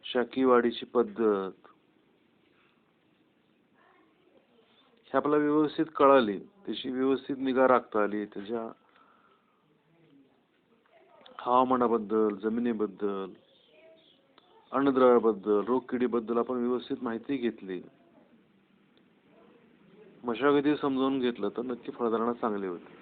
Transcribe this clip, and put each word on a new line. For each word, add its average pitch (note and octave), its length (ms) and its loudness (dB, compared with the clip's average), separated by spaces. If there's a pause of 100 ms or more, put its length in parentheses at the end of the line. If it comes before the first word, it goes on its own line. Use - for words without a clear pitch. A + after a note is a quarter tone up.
शाखी B2 400 -2
वाढीची A#2+ 420 2
पद्धत, G#2 640 0 (3500)
हे - 120 -6
आपल्याला D3 280 0
व्यवस्थित D3+ 420 0 (100)
कळाली, C3 420 6
त्याची G#2+ 520 -10
व्यवस्थित C3 480 -2
निगा C3 300 2
राखता A#2 340 2
आली, G#2 240 -2
त्याच्या A2 460 -10 (2750)
हवामानाबद्दल, A#2 960 2
जमिनीबद्दल, G2+ 960 -4 (1400)
अन्नद्रव्याबद्दल, A#2 920 4
रोगकिडीबद्दल A#2+ 760 -2
आपण A#2 160 -2
व्यवस्थित B2 480 -4
माहिती A#2 340 -6
घेतली, A2 460 -6 (2500)
मशागती C#3 520 2
समजावून C3+ 440 -2
घेतलं, A#2 280 -2
तर A2 140 -6
नक्की B2 300 -10
फळधारणा A2+ 400 -2
चांगली G#2 340 -4
होते. E2+ 360 -10